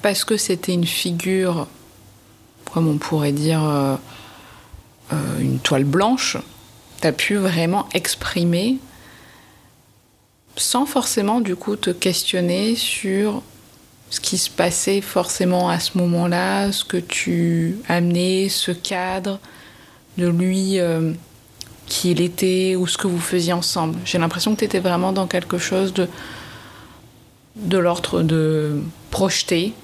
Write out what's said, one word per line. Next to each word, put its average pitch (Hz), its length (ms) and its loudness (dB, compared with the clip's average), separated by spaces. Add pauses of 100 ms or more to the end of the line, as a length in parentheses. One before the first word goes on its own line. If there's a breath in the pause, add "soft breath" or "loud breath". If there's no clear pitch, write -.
parce 202 240 0
que 220 100 2
c'était 185 380 0
une 175 140 2
figure, 180 800 0 (1040)
comme 165 140 2
on 151 100 2
pourrait 151 340 0
dire, 156 320 2
euh, 139 320 2 (1160 loud breath)
euh, 147 260 -2
une 131 200 0
toile 139 260 2
blanche, 196 520 2 (640)
t'as 160 140 2
pu 208 220 0
vraiment 185 580 0
exprimer 180 840 0 (1800 loud breath)
sans 262 280 0
forcément, 226 540 0
du 190 160 0
coup, 208 200 -4
te 190 160 -2
questionner 180 840 0
sur 208 680 0 (680)
ce - 100 -6
qui - 180 -2
se - 120 -2
passait 196 520 0
forcément 180 680 0
à 170 100 0
ce - 180 -2
moment-là, 180 760 2
ce - 120 -4
que - 140 -2
tu 170 800 0 (100)
amenais, 175 600 2
ce - 220 -2
cadre 185 680 -4 (760 loud breath)
de 175 100 2
lui, 185 520 2
euh, 165 340 2 (720)
qui - 260 0
il 170 100 2
était 185 560 2
ou 180 100 0
ce - 100 -2
que 202 100 -2
vous 175 120 0
faisiez 175 320 0
ensemble. 170 540 -2
J'ai - 120 -2
l'impression 175 380 0
que - 60 -2
t'étais 202 180 0
vraiment 180 320 2
dans 190 160 0
quelque 175 300 -2
chose 185 360 0
de, 180 140 2 (1500 loud breath)
de 190 200 0
l'ordre 175 460 2
de 156 560 2 (320)
projeter 190 640 0 (100)